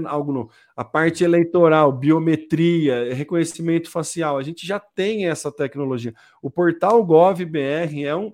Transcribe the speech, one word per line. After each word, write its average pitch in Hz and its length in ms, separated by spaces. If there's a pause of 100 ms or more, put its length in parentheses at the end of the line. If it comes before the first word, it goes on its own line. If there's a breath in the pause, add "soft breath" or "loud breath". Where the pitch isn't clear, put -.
algo 147 260
novo. 123 200 (240 soft breath)
A 123 80
parte 165 400
eleitoral, 170 680
biometria, 156 1200
reconhecimento 165 760
facial, 156 480
a 135 60
gente 165 240
já 196 120
tem 202 480
essa 147 240
tecnologia. 131 600 (280 soft breath)
O 143 100
portal 175 520
gov 175 420
B 160 140
R 147 460
é 147 100
um, 208 180